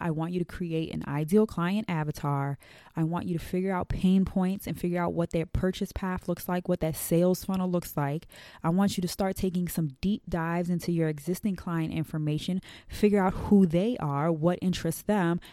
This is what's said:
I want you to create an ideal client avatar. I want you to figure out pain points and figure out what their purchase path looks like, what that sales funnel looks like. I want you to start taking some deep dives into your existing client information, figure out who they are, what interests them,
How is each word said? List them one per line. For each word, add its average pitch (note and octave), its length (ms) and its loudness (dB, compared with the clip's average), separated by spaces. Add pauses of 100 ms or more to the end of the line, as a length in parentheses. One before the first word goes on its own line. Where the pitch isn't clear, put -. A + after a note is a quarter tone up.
I E3+ 80 -2
want D#3+ 240 -2
you F3+ 60 -2
to E3+ 60 -2
create E3 460 -4
an D#3 160 -6
ideal D#3 380 4
client F#3+ 420 -2
avatar. C#3+ 680 -2 (380)
I E3 80 0
want E3+ 240 -2
you F3 100 -2
to - 80 -8
figure F#3 280 -2
out F3+ 160 -2
pain F#3+ 360 4
points F#3+ 400 -2
and - 140 -6
figure F3 220 -2
out F3 120 0
what E3+ 160 -2
their E3 160 -2
purchase F#3+ 460 -2
path F#3 360 -6
looks - 220 -4
like, F3+ 180 -4
what F3+ 120 0
that D#3+ 160 -2
sales F3 480 2
funnel F#3 260 -2
looks F3 260 -4
like. D3 300 -2 (380)
I D#3+ 60 2
want G3 280 4
you F#3+ 40 0
to F3+ 60 0
start F#3+ 280 -2
taking F3+ 320 0
some D3+ 340 -2
deep G3+ 260 0
dives E3+ 440 0
into F3 200 0
your E3 180 2
existing F3 480 -2
client E3 360 -2
information, D#3 680 -2 (280)
figure G3+ 360 2
out F#3 100 2
who G3 340 6
they F#3 300 2
are, D3 340 0
what E3 320 2
interests E3+ 400 -2
them, F3 360 2 (120)